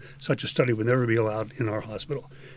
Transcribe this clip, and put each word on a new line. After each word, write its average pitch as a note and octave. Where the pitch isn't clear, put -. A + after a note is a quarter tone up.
such -
a C3+
study B2
would A2
never B2
be A2+
allowed A2
in A2+
our G#2+
hospital A2